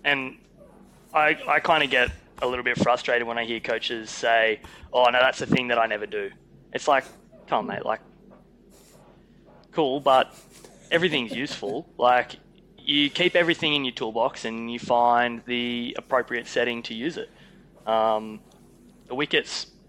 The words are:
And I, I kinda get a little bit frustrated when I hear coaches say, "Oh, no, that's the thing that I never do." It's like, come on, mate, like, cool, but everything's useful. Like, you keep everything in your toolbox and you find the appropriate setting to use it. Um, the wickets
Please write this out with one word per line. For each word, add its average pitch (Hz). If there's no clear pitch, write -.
And 135
I, 151
I 151
kinda 151
get 127
a 131
little 123
bit 123
frustrated 120
when 117
I 117
hear 113
coaches 113
say, 113
"Oh, 127
no, 123
that's 131
the 139
thing 127
that 120
I 113
never 104
do." 101
It's -
like, 135
come 120
on, 95
mate, 101
like, 110
cool, 143
but 131
everything's 156
useful. 117
Like, 123
you 143
keep 180
everything 165
in 139
your 123
toolbox 117
and 113
you 120
find 120
the 120
appropriate 120
setting 120
to 113
use 135
it. -
Um, 110
the 127
wickets -